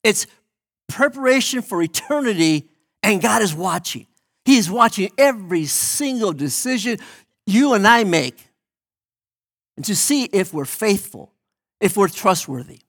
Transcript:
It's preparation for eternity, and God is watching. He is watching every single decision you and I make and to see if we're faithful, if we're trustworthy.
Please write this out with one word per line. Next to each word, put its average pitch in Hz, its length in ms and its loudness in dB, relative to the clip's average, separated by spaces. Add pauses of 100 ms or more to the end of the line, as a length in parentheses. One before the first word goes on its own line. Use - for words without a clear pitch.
It's - 240 0 (600)
preparation 269 720 0
for 175 200 -4
eternity, 165 880 0 (340)
and 202 180 2
God 220 200 2
is 180 120 0
watching. 170 540 -6 (380)
He 262 120 6
is 180 140 0
watching 220 460 0
every 190 480 0
single 233 680 -2
decision 202 640 -4 (480)
you 247 280 4
and 202 140 4
I 233 160 6
make 156 440 -2 (1300)
and 143 100 -12
to 202 100 -2
see 277 300 0
if 190 280 -2
we're 143 120 -6
faithful, - 680 -4 (460)
if 208 180 0
we're 196 100 4
trustworthy. 151 800 -4